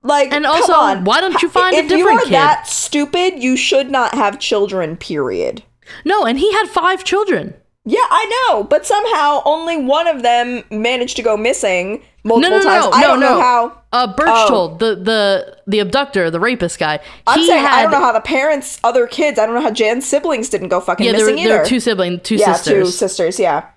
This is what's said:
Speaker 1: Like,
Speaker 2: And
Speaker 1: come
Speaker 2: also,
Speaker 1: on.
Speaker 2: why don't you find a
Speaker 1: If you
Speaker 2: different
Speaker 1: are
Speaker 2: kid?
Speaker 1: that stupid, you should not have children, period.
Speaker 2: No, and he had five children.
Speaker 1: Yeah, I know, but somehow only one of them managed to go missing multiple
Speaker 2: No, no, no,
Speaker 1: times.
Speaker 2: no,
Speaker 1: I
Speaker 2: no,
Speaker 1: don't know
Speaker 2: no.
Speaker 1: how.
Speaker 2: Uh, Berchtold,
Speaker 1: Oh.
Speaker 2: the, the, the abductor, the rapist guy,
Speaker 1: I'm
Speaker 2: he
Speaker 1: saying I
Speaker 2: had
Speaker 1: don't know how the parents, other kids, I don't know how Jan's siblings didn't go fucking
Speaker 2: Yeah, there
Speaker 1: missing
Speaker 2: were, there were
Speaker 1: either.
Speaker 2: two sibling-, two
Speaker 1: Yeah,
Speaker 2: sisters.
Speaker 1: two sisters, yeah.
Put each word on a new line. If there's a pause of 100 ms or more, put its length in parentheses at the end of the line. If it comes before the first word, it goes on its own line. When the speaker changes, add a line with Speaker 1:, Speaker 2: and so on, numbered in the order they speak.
Speaker 1:
Like,
Speaker 2:
And
Speaker 1:
come
Speaker 2:
also,
Speaker 1:
on.
Speaker 2:
why
don't
you
find
a
Speaker 1:
If
you
Speaker 2:
different
Speaker 1:
are
Speaker 2:
kid?
Speaker 1:
that
stupid,
you
should
not
have
children,
period. (420)
Speaker 2:
No,
and
he
had
five
children. (300)
Speaker 1:
Yeah, (100)
I
know,
but
somehow
only
one
of
them
managed
to
go
missing (200)
multiple
Speaker 2:
No,
no,
no,
Speaker 1:
times.
Speaker 2:
no,
Speaker 1:
I
Speaker 2:
no,
Speaker 1:
don't
know
Speaker 2:
no.
Speaker 1:
how. (120)
Speaker 2:
Uh,
Berchtold, (240)
Speaker 1:
Oh.
Speaker 2:
the,
the, (100)
the
abductor,
the
rapist
guy, (260)
Speaker 1:
I'm
Speaker 2:
he
Speaker 1:
saying
I
Speaker 2:
had
Speaker 1:
don't
know
how
the
parents,
other
kids,
I
don't
know
how
Jan's
siblings
didn't
go
fucking
Speaker 2:
Yeah,
there
Speaker 1:
missing
Speaker 2:
were,
there
were
Speaker 1:
either.
Speaker 2:
two
sibling-,
two
Speaker 1:
Yeah,
Speaker 2:
sisters.
Speaker 1:
two
sisters,
yeah. (160)